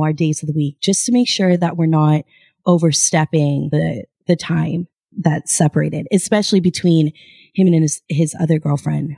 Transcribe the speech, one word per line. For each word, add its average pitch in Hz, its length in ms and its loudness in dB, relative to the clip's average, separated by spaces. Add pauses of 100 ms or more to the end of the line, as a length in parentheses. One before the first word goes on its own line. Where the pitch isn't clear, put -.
our 156 120 0
days 156 280 -2
of 156 60 -6
the 151 80 -4
week 143 240 -4
just - 260 0
to 240 60 -2
make 247 160 2
sure 185 300 2
that 170 180 -2
we're 170 100 0
not 151 380 2 (420)
overstepping 156 1080 0
the, 160 340 -2 (200)
the 175 100 2
time 165 520 -4 (300)
that's - 380 -2
separated, 156 560 -2
especially 208 480 0
between 165 520 2 (420)
him 190 140 2
and 165 160 4
his, - 260 -4
his 156 300 -2
other 160 200 0
girlfriend, 147 580 -4